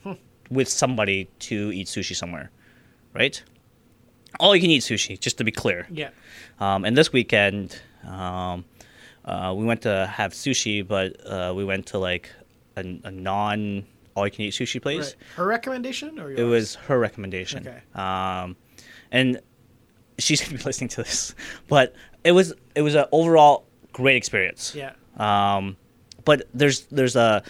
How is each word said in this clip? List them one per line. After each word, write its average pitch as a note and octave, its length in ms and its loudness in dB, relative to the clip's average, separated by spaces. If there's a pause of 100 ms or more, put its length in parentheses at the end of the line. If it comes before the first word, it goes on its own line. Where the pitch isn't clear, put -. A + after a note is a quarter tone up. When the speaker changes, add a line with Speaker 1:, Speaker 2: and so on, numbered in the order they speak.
Speaker 1:
Hmm. G3 100 -10 (380)
Speaker 2:
with B2+ 180 0
somebody G#2 640 -2 (180)
to G#2 240 -4
eat F#2 140 -8
sushi - 280 -8
somewhere, E2+ 360 -10 (640)
right? - 280 -2 (1000)
All G3 140 8
you F3 60 6
can E3+ 100 4
eat C#3+ 120 4
sushi, G2+ 360 -4
just - 200 -4
to A#2+ 60 -4
be A2 60 -2
clear. F2+ 400 -4
Speaker 1:
Yeah. D3+ 200 -10 (480)
Speaker 2:
Um, G2 260 0
and A2+ 120 0
this - 160 4
weekend, G2+ 640 0 (280)
um, F#2 580 -8 (600)
uh, F#2 320 -4
we A2 80 -4
went A#2 180 -2
to F#2+ 300 0
have G2+ 200 -4
sushi, G#2 540 -4
but, F#2+ 400 -4
uh, F#2 280 -6
we G2 100 -4
went F#2+ 220 -4
to, G#2 120 -6
like, F2+ 320 -4 (460)
a, F#2+ 40 -8
a F2+ 300 -12
non G2+ 760 -4 (300)
all G2+ 120 0
you G2+ 40 -4
can - 120 -10
eat G2+ 100 -6
sushi B2 300 -6
place. C#3+ 160 -4
Speaker 1:
Right. - 180 -10 (200)
Her F3+ 100 -2
recommendation B3+ 720 -6
or D3+ 140 -12
Speaker 2:
It B2+ 60 -8
Speaker 1:
yours? A#2 120 2
Speaker 2:
was A2+ 240 2 (120)
her C3+ 120 2
recommendation. G2 680 -6
Speaker 1:
Okay. A#2+ 140 -18 (140)
Speaker 2:
Um, F#2 640 -4 (540)
and B2+ 300 2 (800)
she's D3+ 240 0
gonna D3 160 -8
be - 60 -10
<laughs> C3+ 60 -4
listening B2 200 -6
to - 120 -8
this, - 320 -6 (340)
but C3 260 4 (300)
it F3 80 8
was, F3 200 6 (220)
it D3 80 2
was D3+ 120 2
an D3 180 6
overall D#3+ 520 8 (280)
great C3 240 4
experience. - 580 -2
Speaker 1:
Yeah. C#3 180 -12 (260)
Speaker 2:
Um, G2+ 580 2 (480)
but D3+ 300 4
there's, C3+ 320 2
there's C3 300 0
a, A2 340 4